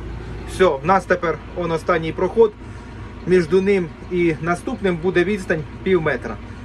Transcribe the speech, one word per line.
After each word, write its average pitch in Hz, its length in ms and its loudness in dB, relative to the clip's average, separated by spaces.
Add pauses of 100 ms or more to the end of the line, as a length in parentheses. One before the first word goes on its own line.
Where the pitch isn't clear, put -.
(500)
Все, - 160 4
в 143 200 2
нас 185 200 4
тепер 170 320 0 (200)
он 175 140 -2
останній 160 400 0
проход. 190 420 4 (760)
Між 175 220 4
ним 190 380 4 (240)
і 175 300 2
наступним 180 560 -2
буде 175 260 2
відстань 190 400 -2 (200)
пів 185 180 4
метра. 123 340 -2 (300)